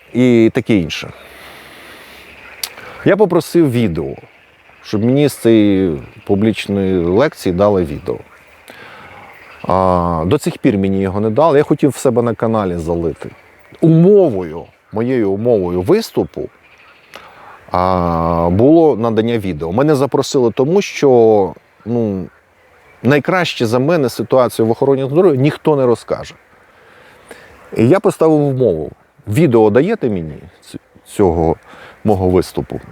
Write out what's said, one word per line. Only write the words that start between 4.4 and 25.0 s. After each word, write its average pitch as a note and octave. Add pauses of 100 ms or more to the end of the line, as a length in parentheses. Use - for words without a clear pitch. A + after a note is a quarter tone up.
щоб G#2+
мені C#3
з -
цієї F#2+ (240)
публічної G2+
лекції F#2+
дали G2
відео. B1+ (1400)
А, F2
до A#2+
цих -
пір A2
мені G2
його G2
не A2
дали. C#3+
Я D3
хотів D3+
в B2
себе A#2+
на A#2
каналі G#2
залити. E2+ (500)
Умовою, D#3+ (280)
моєю A#2
умовою G2
виступу, C3 (1200)
а, E2+
було C#3+
надання A2+
відео. E2
Мене C#3+
запросили C3+
тому, D#3+
що, A2 (320)
ну, G#2+ (760)
найкраще D3
за A2+
мене C#3+
ситуацію A#2
в A2+
охороні C3+